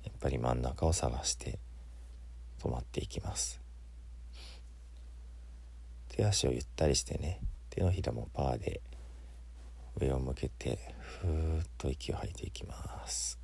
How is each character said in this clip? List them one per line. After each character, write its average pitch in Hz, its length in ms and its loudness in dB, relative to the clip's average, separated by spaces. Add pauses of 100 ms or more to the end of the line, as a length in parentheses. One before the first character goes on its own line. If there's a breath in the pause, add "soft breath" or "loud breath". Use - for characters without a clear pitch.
や - 80 -6
っ - 80 -14
ぱ 69 120 4
り 64 80 4
真 62 160 6
ん 62 80 4
中 64 240 4
を 82 60 10
探 60 300 4
し - 140 2
て - 240 -2 (1000)
止 - 80 0
ま 60 100 0
っ 62 60 -4
て - 160 0
い - 60 -2
き - 140 -4
ま - 160 -2
す。 - 240 -2 (2500 loud breath)
手 - 180 4
足 98 220 6
を 64 40 6
ゆ 60 60 2
っ 67 160 -2
た 76 140 8
り 69 80 10
し - 80 4
て - 140 -2
ね、 80 220 0 (300)
手 - 120 2
の 90 100 8
ひ 92 100 4
ら - 80 2
も 58 240 -2
パ 67 160 4
ー 60 80 2
で - 220 0 (1200 loud breath)
上 65 100 6
を 65 80 4
向 65 160 2
け - 140 0
て、 - 500 -2
ふ - 300 -2
ー 80 340 4
っ - 40 0 (120)
と - 100 2
息 - 240 0
を - 40 2
吐 - 160 -2
い - 20 -8
て - 140 -4
い - 20 -4
き - 140 -6
ま - 420 -6
す。 - 380 -2